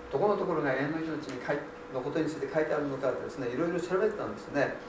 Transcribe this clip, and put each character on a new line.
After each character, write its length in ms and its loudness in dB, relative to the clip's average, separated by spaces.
ど 80 0
こ 80 6
の 80 6
と 100 0
こ 80 0
ろ 80 2
が 120 2
永 60 2
遠 120 2
の 80 -2
命 300 -4
に 160 -6
書 80 0
い-、 40 2
の 80 -2
こ 100 -2
と 80 0
に 60 4
つ 80 0
い 80 -4
て 120 -2
書 60 4
い 60 4
て 80 0
あ 40 2
る 120 0
の 80 -2
か 140 2
で 180 -4
す 100 -8
ね、 80 -2
い 100 -2
ろ 120 2
い 20 0
ろ 80 0
調 180 0
べ 120 6
て 80 -2
た 80 -2
ん 80 -4
で 40 -8
す 140 -10
ね。 240 2